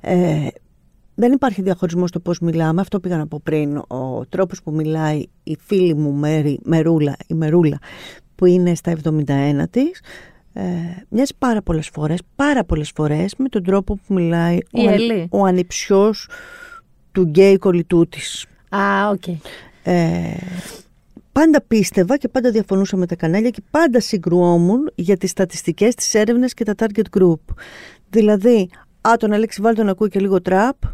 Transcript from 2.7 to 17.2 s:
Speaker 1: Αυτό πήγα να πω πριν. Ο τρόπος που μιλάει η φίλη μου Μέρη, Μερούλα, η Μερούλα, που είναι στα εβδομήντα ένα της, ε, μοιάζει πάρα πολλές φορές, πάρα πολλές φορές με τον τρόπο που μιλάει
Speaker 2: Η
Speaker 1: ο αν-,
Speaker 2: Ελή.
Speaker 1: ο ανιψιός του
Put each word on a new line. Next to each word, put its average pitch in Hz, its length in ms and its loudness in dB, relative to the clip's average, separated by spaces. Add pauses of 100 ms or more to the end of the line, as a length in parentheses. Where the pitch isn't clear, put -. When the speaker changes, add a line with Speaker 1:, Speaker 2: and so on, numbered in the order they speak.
Speaker 1:
Αυτό 196 180 -4
πήγα 180 180 -4
να 151 100 -4
πω 151 160 -10
πριν. 147 340 -2
Ο 127 520 -8
τρόπος 185 340 -4
που 156 80 -10
μιλάει 156 520 -2 (200)
η 156 220 -8
φίλη 185 300 2
μου 147 160 0
Μέρη, 147 520 -2
Μερούλα, 156 520 0 (120)
η 170 60 -6
Μερούλα, 156 440 0 (580)
που 190 100 0
είναι 175 300 4
στα - 160 -4
εβδομήντα 156 420 -2
ένα 143 340 0
της, 285 340 -2 (520)
ε, - 80 -10 (480)
μοιάζει 262 280 -2
πάρα 226 240 -2
πολλές 156 320 -4
φορές, 156 260 -4 (160)
πάρα 277 280 0
πολλές 156 320 -4
φορές 156 420 -2
με 262 120 -2
τον 202 140 -4
τρόπο 190 320 -2 (120)
που 202 60 -2
μιλάει 170 420 0 (160)
Speaker 2:
Η 233 140 2
Speaker 1:
ο 202 40 4
αν-, 190 40 4
Speaker 2:
Ελή. 208 380 0
Speaker 1:
ο 196 140 2
ανιψιός 190 840 0 (840)
του 190 100 0